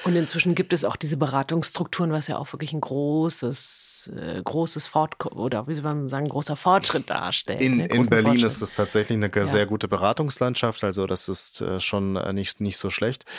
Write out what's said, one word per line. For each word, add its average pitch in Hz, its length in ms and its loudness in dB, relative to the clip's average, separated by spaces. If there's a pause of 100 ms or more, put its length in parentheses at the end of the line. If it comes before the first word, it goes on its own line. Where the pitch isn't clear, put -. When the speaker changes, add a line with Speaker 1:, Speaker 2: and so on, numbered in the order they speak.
Speaker 1:
Und 175 120 2
inzwischen 170 400 2
gibt 180 160 0
es 165 140 2
auch - 100 0
diese 151 220 -2
Beratungsstrukturen, 156 960 0
was 151 160 -2
ja - 80 -2
auch - 160 -8
wirklich 143 180 -6
ein 156 100 -4
großes, 143 1300 -2
äh, 85 260 -6
großes 160 460 -2
Fort-, - 380 -2
oder 175 420 -4
wie 156 60 -4
soll 147 100 -6
man 147 240 -2
sagen, 139 220 -2
großer 151 260 -2
Fortschritt - 540 2
darstellt, - 520 -2
Speaker 2:
In, 131 180 4
Speaker 1:
ne? - 40 2
Speaker 2:
in 110 140 2
Speaker 1:
Großen 120 120 6
Speaker 2:
Berlin 110 140 6 (160)
Speaker 1:
Fortschritt. 113 120 4
Speaker 2:
ist 107 100 0
es 98 120 0
tatsächlich 107 440 2
eine 104 120 2
ge-, 104 120 2
Speaker 1:
Ja. 98 60 2
Speaker 2:
sehr 104 180 4
gute 104 220 -2
Beratungslandschaft, 120 960 0
also 98 240 0
das 92 200 -2
ist, - 340 -2
äh, 92 180 -2
schon, 98 360 0
äh, 95 180 -2
nicht, 98 280 -4
nicht 101 160 -2
so 98 120 -2
schlecht. - 360 -2 (140)